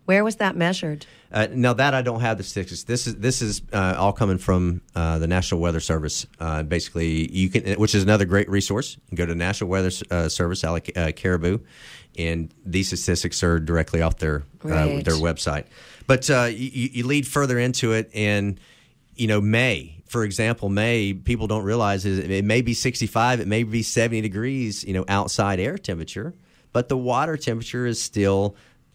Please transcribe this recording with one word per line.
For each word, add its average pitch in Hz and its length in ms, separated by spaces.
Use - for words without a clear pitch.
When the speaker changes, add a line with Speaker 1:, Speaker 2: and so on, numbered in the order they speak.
Speaker 1:
Where 190 180
was 220 140
that 190 180
measured? 170 500
Speaker 2:
Uh, 107 180
now 123 220
that 135 220
I 131 80
don't 120 180
have 113 180
the 98 60
statistics. 90 400
This 123 240
is, 113 80
this 120 260
is, 104 180
uh, 95 260
all 98 140
coming 95 260
from, 90 440
uh, 82 240
the 80 80
National 87 340
Weather 82 200
Service. 78 460
Uh, 80 240
basically, 80 680
you 92 200
can, 98 240
which 104 200
is 98 100
another 104 200
great 95 240
resource. 98 480
You - 200
can - 0
go 87 100
to 85 80
National 90 340
Weather 92 200
S-, - 140
uh, 82 160
Service, 87 340
Alec-, 82 340
uh, 82 200
Caribou, 90 420
and 82 380
these 92 220
statistics - 560
are 85 160
directly 82 420
off 80 180
their, 73 260
uh, 151 40
Speaker 1:
Right. 76 360
Speaker 2:
their 82 100
website. 78 500
But, - 240
uh, 127 140
you, 120 280
you, 123 200
you 120 140
lead 147 200
further 135 320
into 123 340
it, 110 220
and, 104 460
you 117 100
know, 107 140
May, 104 560
for 117 180
example, 107 460
May, 107 420
people 110 340
don't 107 180
realize 101 420
is 95 140
it 98 260
may 117 160
be 117 100
sixty-five, 117 680
it 90 60
may 107 160
be 113 200
seventy 113 400
degrees, 110 600
you 98 120
know, 92 120
outside 98 540
air 101 160
temperature, 98 560
but 123 160
the 139 80
water 131 400
temperature 123 480
is 117 160
still 98 560